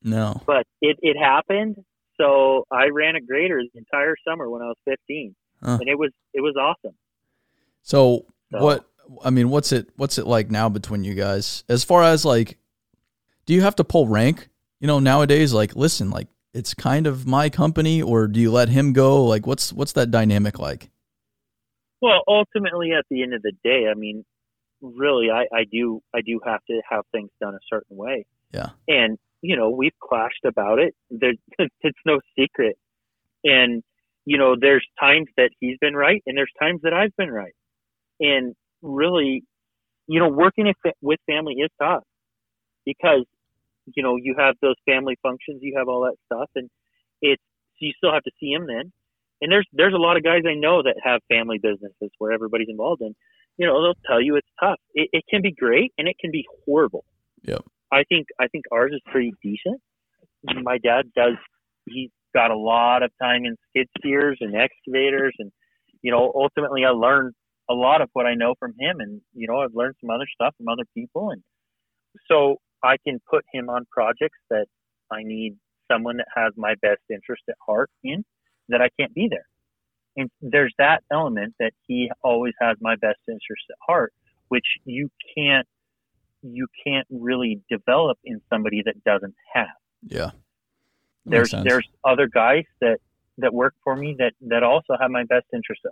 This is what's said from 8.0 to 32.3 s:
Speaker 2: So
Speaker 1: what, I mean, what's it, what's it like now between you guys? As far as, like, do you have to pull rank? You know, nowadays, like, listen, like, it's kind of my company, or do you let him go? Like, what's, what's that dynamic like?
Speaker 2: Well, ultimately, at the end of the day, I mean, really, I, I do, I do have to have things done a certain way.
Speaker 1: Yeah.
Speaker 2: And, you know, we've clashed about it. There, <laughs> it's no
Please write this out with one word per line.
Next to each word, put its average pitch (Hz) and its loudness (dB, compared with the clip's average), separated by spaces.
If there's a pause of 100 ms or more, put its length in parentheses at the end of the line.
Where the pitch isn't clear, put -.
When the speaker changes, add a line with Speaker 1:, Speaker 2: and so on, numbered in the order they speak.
Speaker 2:
So 107 -4
Speaker 1:
what, 143 2 (380)
I 127 0
mean, 127 4
what's 143 0
it, 123 -2
what's 139 -4
it 113 -6
like 113 0
now 110 0
between 101 -6
you 101 -6
guys? 98 -4
As 123 2
far 175 6
as, 160 4
like, 117 2 (880)
do 160 2
you 185 6
have 202 4
to - 2
pull 147 4
rank? 113 2 (300)
You 143 -2
know, 147 2
nowadays, 143 4
like, 107 2
listen, 131 0
like, - -6 (260)
it's - -8
kind 147 -2
of 131 -4
my 143 2
company, 160 2
or 113 2
do 107 0
you 113 4
let 120 4
him 135 4
go? 135 6
Like, 110 2
what's, - -4
what's 143 -6
that 120 2
dynamic 104 2
like? - -10 (1120)
Speaker 2:
Well, 214 4
ultimately, 190 0
at 151 0
the 127 -4
end 123 -4
of 110 -6
the 104 -2 (100)
day, 120 2
I 107 0
mean, 107 -10 (560)
really, 127 -2
I, 117 0 (100)
I 113 0
do, 113 -4 (120)
I 120 -2
do 113 -6
have 110 -4
to 113 -4
have 110 -4
things 104 -6 (100)
done 101 -8
a 95 -18 (100)
certain 101 -8
way. 117 -8 (260)
Speaker 1:
Yeah. - -10 (180)
Speaker 2:
And, 117 2 (240)
you 170 -2
know, 113 0
we've 131 -2
clashed 117 -4
about 110 0
it. 165 0 (160)
There, 123 0 (240)
<laughs> - -10 (220)
it's 151 -4
no 151 2 (180)